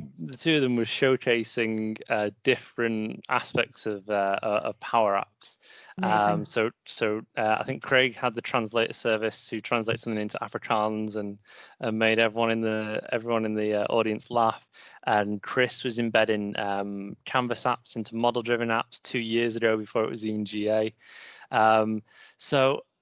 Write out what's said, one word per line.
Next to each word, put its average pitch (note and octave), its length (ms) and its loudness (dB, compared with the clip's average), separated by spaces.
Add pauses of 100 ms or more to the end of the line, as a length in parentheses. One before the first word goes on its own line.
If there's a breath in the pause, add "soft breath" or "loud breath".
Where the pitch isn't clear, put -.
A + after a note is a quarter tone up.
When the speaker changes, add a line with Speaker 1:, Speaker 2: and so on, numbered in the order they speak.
(180)
Speaker 1:
the - 180 -10
two D#3+ 200 2
of C#3+ 60 4
them B2+ 120 2
were A#2 100 2
showcasing, A2+ 1200 0
uh, G#2 220 0 (120)
different A2+ 840 0
aspects - 580 -2
of, G2+ 240 -6
uh, G2 320 2
uh, G#2+ 220 0
of - 160 -6
Power G#2 420 2
Apps. - 360 -14 (440 loud breath)
Um, - 80 2
Speaker 2:
Amazing. G#3 360 4
Speaker 1:
so, A2 240 0 (140)
so, G#2+ 360 -2 (160)
uh, A2 240 2
I - 20 -4
think C3 220 -6
Craig C3 320 2
had A#2+ 180 -2
the A#2 80 -6
translator A2+ 500 0
service A2 560 -2
who A2+ 120 -6
translates A2+ 420 -2
something A2 180 -4
into G#2+ 220 -6
Afrikaans G#2+ 720 -2
and, G#2 240 -6 (400 loud breath)
and A2 180 -4
made A2 220 4
everyone A2+ 320 2
in A2+ 100 0
the, A2 420 -2 (100)
everyone A2+ 320 0
in G#2+ 100 -2
the, G#2+ 280 0
uh, - 20 -2
audience A2 440 0
laugh. A#2 380 2 (380 loud breath)
And G#2 360 2
Chris - 440 -2
was A#2 160 -4
embedding, A2 580 2
um, G2+ 680 -4
Canvas B2 380 -2
apps - 320 -4
into A2+ 220 -8
model-driven A#2 540 0
apps - 300 -4
two - 200 -6
years A2+ 340 0
ago A2+ 220 2
before A2 260 -2
it - 80 -2
was A2 140 -8
even G#2+ 200 -2
G G#2 260 -4
A. A2 220 2 (600 loud breath)
Um, A2 500 4 (360 soft breath)
so C#3 420 2 (220)